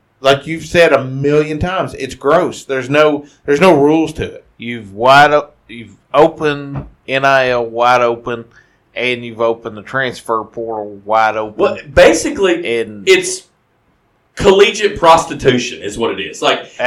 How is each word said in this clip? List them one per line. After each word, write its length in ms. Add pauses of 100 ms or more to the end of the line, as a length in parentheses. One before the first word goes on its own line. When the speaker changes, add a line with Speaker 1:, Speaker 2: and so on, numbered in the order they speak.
(200)
Speaker 1:
like 260
you've 180
said 300
a 100
million 540
times, 340
it's 220
gross. 500
There's 240
no, 380 (180)
there's 160
no 180
rules 360
to 100 (120)
it. 80 (120)
Speaker 2:
You've 380
wide 380
o-, 180 (180)
you've 280 (180)
opened 720 (200)
N 200
I 240
L 160
wide 340
open, 460 (480)
and 320
you've 160
opened 340
the 60
transfer 640
portal 600
wide 320
open. 260
Speaker 3:
Well, 160 (140)
basically, 880
Speaker 2:
And 260
Speaker 3:
it's 420 (880)
collegiate 600
prostitution 840
is 160
what 200
it 20
is. 220
Like, 180 (260)